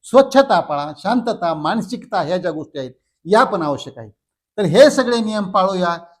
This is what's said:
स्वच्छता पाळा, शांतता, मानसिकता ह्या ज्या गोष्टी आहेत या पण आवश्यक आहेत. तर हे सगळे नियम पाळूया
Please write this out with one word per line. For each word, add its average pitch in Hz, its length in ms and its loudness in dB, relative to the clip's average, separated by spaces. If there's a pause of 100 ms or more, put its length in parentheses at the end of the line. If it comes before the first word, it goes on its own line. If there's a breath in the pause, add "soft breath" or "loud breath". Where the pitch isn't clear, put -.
स्वच्छता 262 540 4
पाळा, 147 380 -6
शांतता, 214 560 -2
मानसिकता 185 680 -4
ह्या 165 160 -4
ज्या 170 140 -4
गोष्टी 151 280 -10
आहेत 127 120 -10 (340)
या 214 180 4
पण 214 180 -2
आवश्यक 143 360 -6
आहेत. 110 140 -16 (460)
तर 208 80 -2
हे 233 260 6
सगळे 240 300 -2
नियम 214 300 -6
पाळूया 185 460 0 (220)